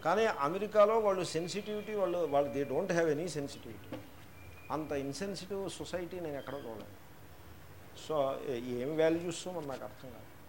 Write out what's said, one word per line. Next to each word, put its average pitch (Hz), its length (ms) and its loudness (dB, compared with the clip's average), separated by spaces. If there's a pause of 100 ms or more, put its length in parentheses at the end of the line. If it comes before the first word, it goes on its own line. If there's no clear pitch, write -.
కానీ 190 200 6
అమెరికాలో 202 720 6
వాళ్ళు 196 260 4
సెన్సిటివిటీ, 202 680 -2
వాళ్ళు, 180 240 2
వాళ్ళు 143 340 4
they 139 120 0
don't 156 260 0
have 170 180 4
any 156 200 2
sensitivity. 139 680 -8 (720)
అంత 147 220 -2
ఇన్సెన్సిటివ్ 180 800 -4
సొసైటీ 175 500 -6
నేను 151 180 -4
ఎక్కడో 131 200 -8
చూడలేదు. 104 380 -10 (1120)
So 139 420 2
ఏ-, 123 320 -2
ఏం 151 160 -2
వాల్యూస్ 165 500 4
మరి 170 180 -6
నాకు 123 180 -6
అర్థం 123 260 -12
కాదు. 110 260 -16 (120)